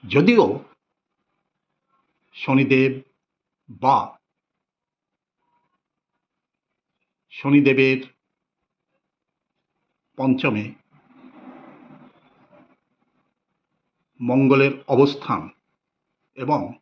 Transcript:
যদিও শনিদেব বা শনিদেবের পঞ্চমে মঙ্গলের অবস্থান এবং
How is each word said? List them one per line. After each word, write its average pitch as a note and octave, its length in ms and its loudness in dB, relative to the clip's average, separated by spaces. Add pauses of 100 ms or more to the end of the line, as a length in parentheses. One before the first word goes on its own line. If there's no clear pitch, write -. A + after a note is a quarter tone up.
যদিও E3 400 2 (1900)
শনিদেব C3+ 560 0 (760)
বা B2+ 280 0 (3250)
শনিদেবের C3+ 680 2 (2250)
পঞ্চমে C3 480 -2 (3500)
মঙ্গলের C3+ 520 2 (160)
অবস্থান C#3+ 520 0 (960)
এবং C3+ 240 -4 (220)